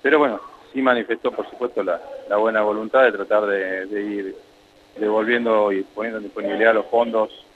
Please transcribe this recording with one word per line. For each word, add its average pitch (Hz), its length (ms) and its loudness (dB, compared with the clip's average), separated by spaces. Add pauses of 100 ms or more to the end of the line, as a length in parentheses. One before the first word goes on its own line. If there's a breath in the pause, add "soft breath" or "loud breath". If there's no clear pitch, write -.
Pero 143 180 4
bueno, 123 220 2 (320)
sí 135 80 -4
manifestó, 123 520 0
por - 180 -8
supuesto, 120 320 -4
la, 87 180 -2 (280)
la 101 80 0
buena 110 260 2
voluntad 110 400 2
de 120 100 6
tratar 104 340 0
de, 95 400 -2
de 101 160 -6
ir 101 340 -6 (600)
devolviendo 110 760 2
y 98 100 -2
poniendo 110 360 -8
en 104 60 -10
disponibilidad 107 480 0
los 107 140 0
fondos 113 580 0 (120)